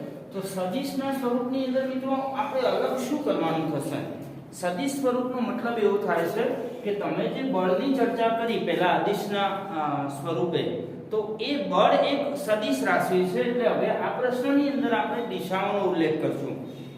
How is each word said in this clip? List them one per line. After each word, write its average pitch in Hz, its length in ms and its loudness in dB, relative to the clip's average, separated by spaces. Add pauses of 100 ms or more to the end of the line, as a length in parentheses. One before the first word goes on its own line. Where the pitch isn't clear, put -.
(320)
તો 196 80 -6
સદિશના 269 720 -2
સ્વરૂપની 247 540 0
અંદર 262 200 0
મિત્રો 262 260 -4
આપણે 262 480 -2
અલગ - 380 0
શું 294 260 -2
કરવાનું 160 540 0
થશે? - 420 -6 (320)
સદિશ 185 480 -2
સ્વરૂપનો 247 400 0
મતલબ 226 380 -2
એવો 202 200 4
થાય 170 300 0
છે 220 140 0 (380)
કે 202 140 -2
તમે 170 340 -2
જે - 240 -2
બળની 185 420 2
ચર્ચા 233 340 2
કરી 226 300 0
પહેલા 175 280 2
અદિશના, 202 600 2
અ, 147 600 -2
સ્વરૂપે, 165 540 0 (480)
તો 214 300 -2
એ 247 280 -2
બળ 196 240 6
એક 277 440 2
સદિશ 220 480 0
રાશિ 180 400 4
છે. 202 180 0
એટલે - 260 2
હવે - 180 2
આ - 220 0 (120)
પ્રશ્નની 277 480 2
અંદર 233 240 0
આપણે 226 340 0
દિશાઓનો 190 640 0
ઉલ્લેખ 156 320 2
કરશું. 135 580 -4 (180)